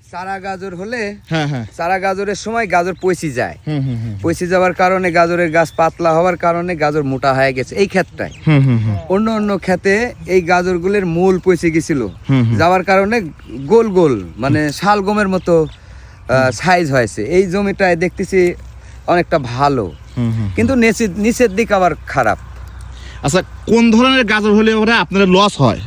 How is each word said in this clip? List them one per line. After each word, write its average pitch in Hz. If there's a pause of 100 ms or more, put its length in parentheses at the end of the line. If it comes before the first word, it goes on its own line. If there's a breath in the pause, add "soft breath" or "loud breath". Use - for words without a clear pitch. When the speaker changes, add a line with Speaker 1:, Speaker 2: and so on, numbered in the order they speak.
(120)
Speaker 1:
চারা 190
গাজর 190
হলে 208 (120)
Speaker 2:
হ্যাঁ, 160
হ্যাঁ। 127 (120)
Speaker 1:
চারা 175
গাজরের 196
সময় 226
গাজর 175
পচে 175
যায়। 104 (100)
Speaker 2:
হুম, 151
হুম, 135
হুম। 113
Speaker 1:
পচে 170
যাওয়ার 180
কারণে, 185
গাজরের 170
গাছ 160
পাতলা 165
হওয়ার 170
কারণে 170
গাজর 151
মোটা 135
হয়ে 135
গেছে 127
এই 202
ক্ষেতটায়। 110 (160)
Speaker 2:
হুম, 151
হুম, 131
হুম। 107 (120)
Speaker 1:
অন্য 214
অন্য 208
ক্ষেতে 196 (140)
এই 185
গাজরগুলোর 180
মূল 180
পচে 170
গেছিল, 156 (280)
Speaker 2:
হুম, 135
হুম। 113
Speaker 1:
যাওয়ার 180
কারণে 196 (300)
গোল 202
গোল, 151 (140)
মানে 147
শালগমের 202
মতো, 175
আহ, -
Speaker 2:
হুম। 127
Speaker 1:
সাইজ 170
হয়েছে। 117
এই 180
জমিটায় 196
দেখতেছি 180 (540 loud breath)
অনেকটা 165
ভালো, 131
Speaker 2:
হুম, 113
হুম, -
হুম। 113
Speaker 1:
কিন্তু 240
নিচের, 226
নিচের 214
দিক 208
আবার 180 (120)
খারাপ। 110 (840 loud breath)
Speaker 2:
আচ্ছা, 160
কোন 233
ধরনের 254
গাজর 214
হলে 220
পরে 220
আপনাদের 190
লস 190
হয়? 113